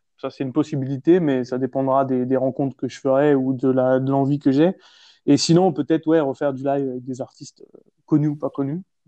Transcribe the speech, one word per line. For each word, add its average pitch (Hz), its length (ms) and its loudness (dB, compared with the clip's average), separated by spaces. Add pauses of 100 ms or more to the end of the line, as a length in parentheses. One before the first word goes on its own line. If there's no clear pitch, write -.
(160)
Ça, 135 140 -10
c'est 139 160 -8
une 127 80 -8
possibilité, 143 680 0
mais 139 240 0
ça 123 140 -6
dépendra 135 480 0
des, 127 200 -2
des 131 120 0
rencontres 131 400 -4
que 135 100 -4
je - 100 -14
ferai 139 380 2
ou 131 160 0
de 131 180 -2
la, 131 300 2
de 135 100 -2
l'envie 139 300 0
que 135 140 2
j'ai. 160 180 4 (540)
Et 143 100 4
sinon, 170 380 4
peut-être, 156 340 -2
ouais, 160 140 4
refaire 139 320 -2
du 131 100 -10
live 139 260 -2
avec 123 140 -10
des 127 160 -10
artistes, - 460 -18 (100)
euh, - 40 -20 (260)
connus 151 220 2
ou 147 100 -2
pas 143 120 -6
connus, 143 320 -6 (260)